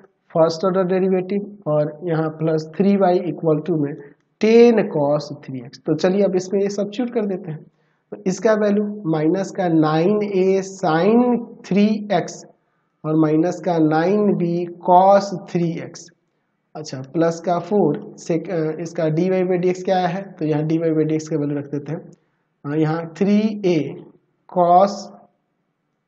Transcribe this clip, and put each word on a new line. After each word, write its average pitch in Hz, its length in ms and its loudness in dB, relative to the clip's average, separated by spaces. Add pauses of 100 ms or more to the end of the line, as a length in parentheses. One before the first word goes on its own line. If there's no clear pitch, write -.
(320)
first 165 340 2
order 190 180 2
derivative 185 880 -2
और 151 200 0 (120)
यहाँ 160 260 -2
plus 160 460 -2
three 202 220 2
y 180 240 4
equal 156 440 -2
to 170 140 -2
में 143 140 -4 (480)
tan 226 480 6
cos 147 420 -2 (120)
three 131 160 -10
एक्स। 120 260 -20
तो 160 100 0
चलिए 190 280 2
अब 185 120 0
इसमें 185 260 -2
ये 202 80 0
substitute 208 440 -6
कर 220 120 -2
देते 180 260 -8
हैं। 151 120 -12 (480)
तो - 60 -14 (100)
इसका 214 260 0
value 208 300 2 (280)
minus 160 400 0
का 190 160 -4
नाइन 165 560 2
A 190 420 2
sin 185 580 2 (420)
three 202 200 2 (280)
x - 300 -4 (600)
और 156 120 0
minus 160 500 2
का 175 120 0
नाइन 170 580 2
B 170 300 -2 (240)
cos 190 420 6 (180)
three 170 300 -2
x, - 300 -16 (640)
अच्छा 147 260 -12 (120)
plus 165 260 0
का 175 200 -2
फ़ोर 170 400 0 (200)
sec-, 165 300 -4
अ, 156 320 -4
इसका 165 280 -4
डीवाई 185 340 0
by 180 180 0
dx 180 220 -2
क्या 185 160 0
है, 180 220 -2 (100)
तो - 140 -8
यहाँ 151 180 0
डीवाई 160 280 0
by 156 160 0
dx 156 220 -4
का 160 80 -2
वैल्यू 143 200 -4
रख 143 140 -10
देते 147 200 -8
हैं। 170 80 -8 (680)
अ, 147 100 -4
यहाँ 160 420 -2
थ्री 208 220 2 (260)
ए 160 400 -2 (440)
cos, 180 520 4 (1080)